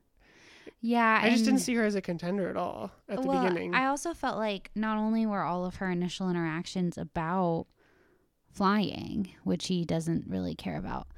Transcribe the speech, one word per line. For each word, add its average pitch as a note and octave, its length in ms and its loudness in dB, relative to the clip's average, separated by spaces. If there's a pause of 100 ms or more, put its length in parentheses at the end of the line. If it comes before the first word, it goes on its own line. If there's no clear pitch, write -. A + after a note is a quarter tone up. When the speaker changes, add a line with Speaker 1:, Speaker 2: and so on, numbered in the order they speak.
(800)
Speaker 1:
Yeah, A3+ 420 4
Speaker 2:
I G#3+ 80 6
just A#3+ 120 6
didn't A3 140 6
Speaker 1:
and C4 60 4
Speaker 2:
see B3+ 120 0
her A#3 100 4
as G#3 120 2
a F#3+ 40 0
contender F3 480 -2
at - 80 -4
all F3+ 360 -4 (160)
at A3+ 120 -4
the C4 60 -2
Speaker 1:
Well, C4+ 160 2
Speaker 2:
beginning. F3+ 320 0
Speaker 1:
I C4 120 2
also C#4+ 280 -2
felt B3+ 220 -2
like G#3 400 -4
not A3 200 -2
only A3 300 2
were G3+ 160 0
all F3 220 -2
of F3+ 120 -6
her F#3+ 140 -2
initial F3+ 400 -2
interactions F3 640 -2
about E3+ 720 0 (840)
flying, G3 840 0 (100)
which F#3 220 -2
he F3 180 0
doesn't E3 420 0
really - 280 -4
care D#2+ 220 -8
about, - 420 -8